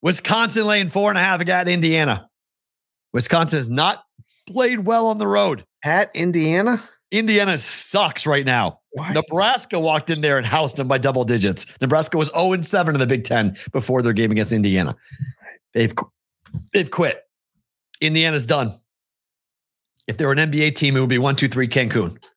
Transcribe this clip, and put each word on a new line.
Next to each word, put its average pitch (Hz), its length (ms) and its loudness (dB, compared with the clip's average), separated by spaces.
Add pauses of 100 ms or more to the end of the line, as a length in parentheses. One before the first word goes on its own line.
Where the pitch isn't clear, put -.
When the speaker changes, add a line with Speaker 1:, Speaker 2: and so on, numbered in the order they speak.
Speaker 1:
Wisconsin 214 640 0
laying 208 220 0
four 202 220 0
and 202 80 0
a 175 40 2
half 185 260 0
at 180 200 0
Indiana. 160 600 0 (840)
Wisconsin 156 440 0
has 120 120 -6
not 156 340 0 (420)
played 247 340 0
well 226 260 0
on 220 120 -2
the 208 80 -2
road. 196 380 0 (180)
Speaker 2:
At 170 320 0
Indiana? 175 680 0 (280)
Speaker 1:
Indiana 202 460 2
sucks - 720 0
right 143 180 0
now. 123 360 0 (100)
Speaker 2:
Why? 156 220 -6
Speaker 1:
Nebraska 190 680 -2
walked 156 300 0
in 156 100 -2
there 147 160 2
and 127 80 0
housed 147 320 0
them 131 120 -4
by 135 100 2
double 127 260 0
digits. 101 420 0 (140)
Nebraska 156 380 0
was 151 160 0
oh 185 180 2
and 175 140 -2
seven 165 280 0
in 139 60 2
the 127 60 2
Big 120 180 0
Ten 107 320 0 (160)
before 127 300 0
their 117 100 2
game 110 180 2
against 107 220 0
Indiana. 95 420 0 (760)
They've 113 220 0
qu-, - 160 -8 (640)
they've 180 160 0
quit. 160 320 -2 (800)
Indiana's 156 440 0
done. 127 320 0 (1300)
If - 120 -8
they 156 80 0
were 139 60 2
an 139 60 2
N 156 120 2
B 147 120 0
A 151 80 2
team, 139 260 0
it 131 40 2
would 131 80 0
be 123 100 2
one, 139 160 2
two, 143 140 0
three 131 180 0
Cancun. 117 520 -2 (180)